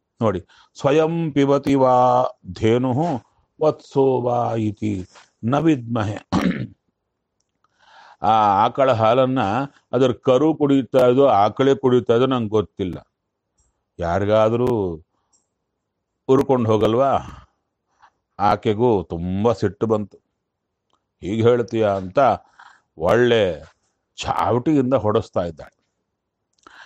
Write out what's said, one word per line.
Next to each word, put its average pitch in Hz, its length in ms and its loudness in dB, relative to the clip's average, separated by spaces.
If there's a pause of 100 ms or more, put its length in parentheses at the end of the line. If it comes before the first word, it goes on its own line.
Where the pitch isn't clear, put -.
(220)
ನೋಡಿ, 98 200 -2 (380)
"ಸ್ವಯಂ 160 520 0
ಪಿಬತಿ 139 440 0
ವಾ 127 500 4 (260)
ಧೇನು 117 440 0 (680)
ವತ್ಸೋ 135 600 0
ವಾ 120 340 -4
ಇತಿ 107 520 -4 (360)
ನ 120 120 -2
ವಿದ್ಮಹೆ." 120 720 -2 (1900)
ಆ 107 440 2
ಆಕಳ 131 260 0
ಹಾಲನ್ನ 127 480 2 (520)
ಅದರ 127 200 2
ಕರು 135 440 0
ಕುಡಿಯುತ್ತಾ 135 520 2
ಇದೋ 131 180 4
ಆಕಳೇ 113 500 2
ಕುಡಿಯುತ್ತಾ 123 400 0
ಇದೋ 123 100 2
ನಂಗೆ 123 240 -4
ಗೊತ್ತಿಲ್ಲ. 98 580 -4 (920)
ಯಾರಿಗಾದ್ರೂ 104 1000 0 (1300)
ಉರ್ಕೊಂಡು 131 440 2
ಹೋಗಲ್ವಾ? 110 480 0 (1200)
ಆಕೆಗೂ 104 640 0
ತುಂಬಾ 92 500 -4
ಸಿಟ್ಟು 107 340 -4
ಬಂತು. 104 300 -4 (1040)
"ಹೀಗೆ 104 200 -4
ಹೇಳ್ತೀಯ?" 113 480 2
ಅಂತ 95 300 -4 (800)
ಒಳ್ಳೆ 98 760 0 (420)
ಚಾವಟಿಯಿಂದ 123 800 -2
ಹೊಡೆಸ್ತಾ 107 480 -2
ಇದ್ದಾಳೆ. 85 420 -12 (1040)